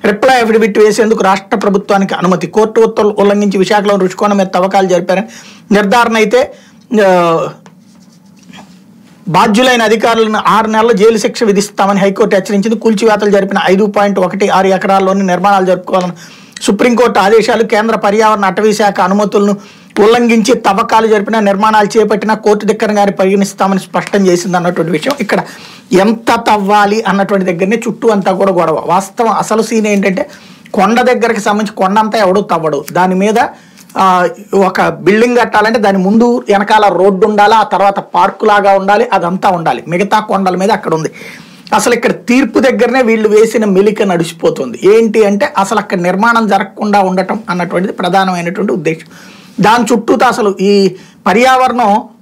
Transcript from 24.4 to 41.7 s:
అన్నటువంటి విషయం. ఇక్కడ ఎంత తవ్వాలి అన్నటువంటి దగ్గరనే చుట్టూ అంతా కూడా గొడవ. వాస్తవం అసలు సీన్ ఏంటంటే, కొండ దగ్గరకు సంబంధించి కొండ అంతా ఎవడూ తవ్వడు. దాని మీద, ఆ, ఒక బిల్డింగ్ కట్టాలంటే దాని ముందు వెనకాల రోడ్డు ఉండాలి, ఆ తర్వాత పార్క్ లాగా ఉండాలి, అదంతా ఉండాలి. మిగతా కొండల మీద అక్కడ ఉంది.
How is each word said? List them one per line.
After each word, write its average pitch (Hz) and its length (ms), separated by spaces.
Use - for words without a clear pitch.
అన్నటువంటి 170 360
విషయం. 226 280
ఇక్కడ 202 200
ఎంత 220 560
తవ్వాలి 208 540
అన్నటువంటి 190 500
దగ్గరనే 190 360
చుట్టూ - 200
అంతా 202 240
కూడా 185 200
గొడవ. 160 340
వాస్తవం 196 420
అసలు 214 340
సీన్ 220 240
ఏంటంటే, 202 420
కొండ 208 260
దగ్గరకు 233 400
సంబంధించి 208 360
కొండ 190 220
అంతా 220 200
ఎవడూ 196 220
తవ్వడు. 156 520
దాని 185 220
మీద, 208 240
ఆ, 185 300
ఒక 196 340
బిల్డింగ్ 208 500
కట్టాలంటే 220 400
దాని 196 200
ముందు 233 500
వెనకాల 208 400
రోడ్డు 190 380
ఉండాలి, 208 280
ఆ 220 80
తర్వాత 196 360
పార్క్ - 460
లాగా 202 280
ఉండాలి, 202 400
అదంతా 190 380
ఉండాలి. 160 380
మిగతా 190 300
కొండల 190 380
మీద 190 140
అక్కడ 165 240
ఉంది. 156 160